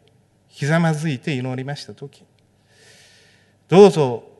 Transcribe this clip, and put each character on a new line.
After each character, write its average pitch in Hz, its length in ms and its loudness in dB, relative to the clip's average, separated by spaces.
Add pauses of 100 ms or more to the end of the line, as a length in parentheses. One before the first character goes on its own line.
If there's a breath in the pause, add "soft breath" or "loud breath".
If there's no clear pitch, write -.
(480)
ひ - 180 -10
ざ 160 140 0
ま 160 160 0
ず 156 120 -8
い 135 120 -6
て 156 160 -8
祈 127 200 -8
り 131 80 -10
ま 143 120 -10
し - 100 -16
た 104 80 -20
と - 160 -20
き、 - 140 -20 (1400 soft breath)
ど 190 220 8
う - 20 4
ぞ 131 320 -4 (160)